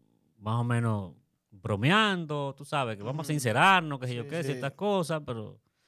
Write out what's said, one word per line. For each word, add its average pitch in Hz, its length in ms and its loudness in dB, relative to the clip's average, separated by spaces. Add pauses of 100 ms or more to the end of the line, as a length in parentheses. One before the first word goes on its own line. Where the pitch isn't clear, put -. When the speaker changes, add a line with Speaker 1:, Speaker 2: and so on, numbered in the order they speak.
(380)
Speaker 1:
más 107 240 -2
o - 20 0
menos 117 500 0 (380)
bromeando, 147 1040 0
tú - 80 -18
sabes, 127 320 -2
que 101 80 -12
vamos 139 220 -6
a - 20 -10
Speaker 2:
Ujú. 156 60 0
Speaker 1:
sincerarnos, 147 640 4
qué 127 80 -6
sé 123 80 -4
yo 120 80 -6
Speaker 2:
Sí, 139 60 -10
Speaker 1:
qué, 156 80 -6
Speaker 2:
sí. 147 140 -4
Speaker 1:
ciertas 135 200 -6
cosas, 170 540 -2
pero 107 340 -10 (280)